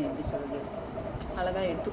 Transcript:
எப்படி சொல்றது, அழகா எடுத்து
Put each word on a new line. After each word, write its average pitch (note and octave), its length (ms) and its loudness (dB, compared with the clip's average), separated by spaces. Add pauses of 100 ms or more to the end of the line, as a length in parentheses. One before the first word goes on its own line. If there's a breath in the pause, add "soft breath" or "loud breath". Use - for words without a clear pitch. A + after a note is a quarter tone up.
எப்படி C#3 240 -2
சொல்றது, C#3+ 280 0 (800)
அழகா F3+ 220 4 (100)
எடுத்து E3 220 0